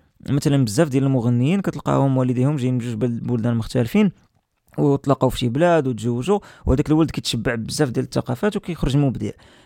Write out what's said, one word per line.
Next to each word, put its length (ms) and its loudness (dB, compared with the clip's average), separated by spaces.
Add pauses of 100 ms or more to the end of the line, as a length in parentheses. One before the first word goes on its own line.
(300)
مثلًا 360 2
بزاف 240 2
ديال 140 2
المغنيين 580 2
كتلقاهم 560 0
والديهم 380 0
جايين 180 -2
من 60 0
جوج 140 -6
بل-، 260 -2
بلدان 360 -2
مختلفين، 560 0 (640)
وطلقوا 520 2
في 80 -6
شي 120 0
بلاد 380 2
وتزوجوا، 520 -2 (260)
وهذاك 240 0
الولد 220 4
كيتشبع 440 -4
بزاف 340 -2
ديال 160 -2
الثقافات 500 -4
وكيخرج 420 -2
مبدع. 320 0 (360)